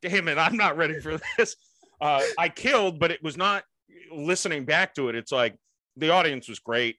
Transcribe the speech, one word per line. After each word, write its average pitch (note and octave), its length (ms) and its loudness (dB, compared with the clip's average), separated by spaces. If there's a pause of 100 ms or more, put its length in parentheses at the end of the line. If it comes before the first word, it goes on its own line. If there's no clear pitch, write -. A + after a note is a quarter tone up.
damn F3+ 240 -2
it, D3 100 0
I'm F3+ 200 2
not F3+ 200 2
ready D#3 220 0
for D#3 180 -6
<laughs> - 200 -10
this." - 180 0 (440)
Uh, D3 280 2 (100)
I E3+ 120 0
killed, G3+ 500 0
but E3 120 2
it E3 120 -8
was D#3 140 -6
not G3 260 0 (480)
listening D#3+ 540 -2
back E3 300 2
to C3+ 140 -2
it. A2+ 60 -4
It's A#2 160 -10
like, A#2+ 260 0 (400)
the D#3 140 2
audience D#3+ 380 2
was A2 100 -12
great. A#2 400 -2